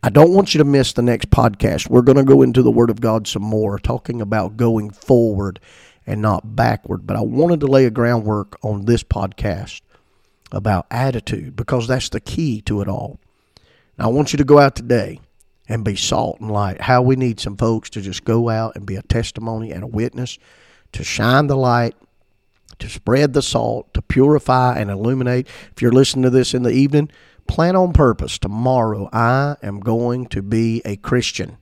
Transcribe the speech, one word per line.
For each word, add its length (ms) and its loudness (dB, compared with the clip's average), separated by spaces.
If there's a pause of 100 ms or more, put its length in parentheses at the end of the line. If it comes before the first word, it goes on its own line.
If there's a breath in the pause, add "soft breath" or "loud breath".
I 60 0
don't 240 6
want 220 2
you 40 0
to 60 6
miss 300 2
the 80 -2
next 260 0
podcast. 600 0
We're 100 6
gonna 240 6
go 160 8
into 220 4
the 80 6
Word 180 4
of 140 -4
God 260 -2
some 140 -6
more, 360 -4
talking 440 -6
about 340 -4
going 320 0
forward 720 0 (460 soft breath)
and 160 -4
not 340 -2
backward. 500 -2
But 120 -4
I 20 -2
wanted 400 0
to 60 -2
lay 180 4
a 60 2
groundwork 720 -2
on 240 -4
this 160 2
podcast 800 -6 (680)
about 400 -2
attitude 640 -4
because 320 -4
that's 220 -2
the 100 -8
key 440 -4
to 180 -4
it 80 -6
all. 320 -10 (800 soft breath)
Now, 80 -4
I 20 0
want 240 0
you 60 -4
to 60 2
go 140 8
out 160 6
today 460 -4 (480)
and 160 -6
be 120 -4
salt 440 -4
and 100 -10
light. 300 -4
How 220 2
we 120 4
need 240 -2
some 200 -10
folks 320 -2
to 100 -12
just 240 -12
go 240 0
out 280 -4
and 100 -14
be 100 -8
a 60 -10
testimony 680 -6
and 140 -12
a 20 -12
witness, 520 -6 (540 soft breath)
to 120 -10
shine 420 0
the 100 0
light, 380 0 (840)
to 100 -12
spread 460 0
the 80 2
salt, 500 -4
to 80 -4
purify 800 2
and 120 -4
illuminate. 560 -2 (260 loud breath)
If 100 -8
you're 100 2
listening 300 4
to 80 2
this 240 0
in 80 -2
the 80 0
evening, 400 2 (360 soft breath)
plan 280 0
on 180 2
purpose. 460 2
Tomorrow, 760 -2
I 480 0
am 200 -10
going 460 -2
to 140 -8
be 440 -2
a 120 -6
Christian. 640 -4